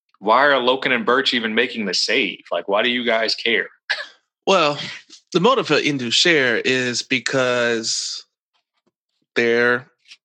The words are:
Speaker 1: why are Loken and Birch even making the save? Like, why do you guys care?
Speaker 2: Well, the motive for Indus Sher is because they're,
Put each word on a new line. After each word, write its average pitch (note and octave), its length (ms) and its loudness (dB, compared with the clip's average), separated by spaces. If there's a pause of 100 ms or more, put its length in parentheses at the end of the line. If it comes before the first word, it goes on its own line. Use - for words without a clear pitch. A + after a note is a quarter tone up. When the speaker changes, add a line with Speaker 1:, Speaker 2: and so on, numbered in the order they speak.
(180)
Speaker 1:
why A2+ 280 2
are C#3+ 80 4
Loken C3+ 380 0
and A#2 140 0
Birch C3 300 0
even A2+ 180 -2
making A#2 320 -2
the F#2 80 -4
save? A2 460 -2 (120)
Like, F2 160 -4
why G2 140 0
do B2 80 0
you A#2+ 160 -4
guys A2+ 300 0
care? G#2+ 340 -2 (800)
Speaker 2:
Well, D#3 320 2 (540)
the F3 60 2
motive G#3+ 280 2
for D3+ 80 2
Indus B2 400 -2
Sher C3 500 2
is B2+ 380 -2
because A#2+ 1200 -2 (1120)
they're, A#2+ 520 2 (380)